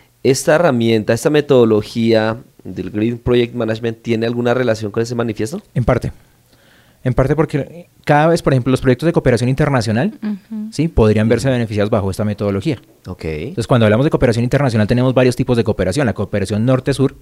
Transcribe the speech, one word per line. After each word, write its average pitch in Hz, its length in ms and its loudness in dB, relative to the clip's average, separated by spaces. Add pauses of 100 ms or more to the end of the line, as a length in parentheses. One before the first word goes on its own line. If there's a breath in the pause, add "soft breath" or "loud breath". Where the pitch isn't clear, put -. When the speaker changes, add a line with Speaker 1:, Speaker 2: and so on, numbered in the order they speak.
(220 soft breath)
Speaker 1:
¿Esta 139 320 2
herramienta, 117 580 2
esta 117 160 0
metodología 113 1120 2 (260)
del 92 260 -10
Green 117 280 -2
Project 123 360 0
Management 113 480 -6
tiene 113 240 -2
alguna 120 280 0
relación 110 380 -2
con 113 100 -2
ese 120 120 -4
manifiesto?" 117 460 -4 (140)
Speaker 2:
En 123 100 -2
parte. - 280 -2 (880 soft breath)
En 127 120 -2
parte 139 200 2
porque 156 540 -4 (160)
cada 151 220 4
vez, 170 160 2
por 156 100 0
ejemplo, 131 180 0
los 127 100 2
proyectos 131 260 0
de 170 60 2
cooperación 123 360 2
internacional, 135 640 0 (100)
Speaker 3:
Ujú. 214 480 -8
Speaker 2:
¿sí? 160 180 -4
podrían 110 400 2
verse 120 200 0
beneficiados 104 420 -2
bajo 98 200 0
esta 104 140 -4
metodología. 104 540 -4 (280)
Speaker 1:
Ok. 90 180 -14
Speaker 2:
Entonces, 90 420 -6
cuando 117 200 4
hablamos 113 180 4
de 160 60 2
cooperación 117 340 0
internacional, 123 420 0
tenemos 123 280 0
varios 127 200 2
tipos 127 220 0
de 113 80 0
cooperación. 104 420 -2
La 98 80 -2
cooperación 104 520 -2
norte-sur, 131 560 0